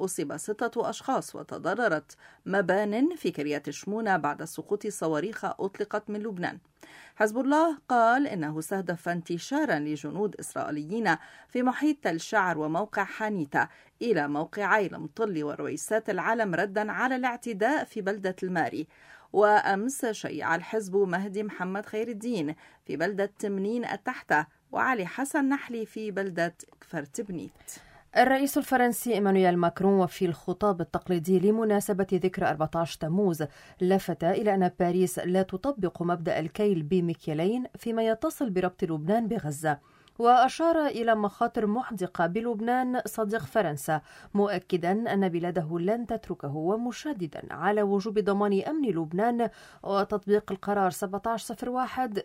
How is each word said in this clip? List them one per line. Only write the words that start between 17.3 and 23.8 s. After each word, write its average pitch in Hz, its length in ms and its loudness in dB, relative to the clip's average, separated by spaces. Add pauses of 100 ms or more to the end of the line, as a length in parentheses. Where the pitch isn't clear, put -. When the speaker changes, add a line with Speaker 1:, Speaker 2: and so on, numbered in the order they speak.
Speaker 1:
في - 180 -8
بلدة 190 420 -2
الماري. 156 440 -2 (460)
وأمس 208 720 4
شيع 165 500 -2
الحزب 185 400 -4
مهدي 196 480 0
محمد 196 420 -6
خير 220 220 -4
الدين 208 480 -4 (300)
في 143 120 -6
بلدة 196 420 -2
تمنين 208 460 -2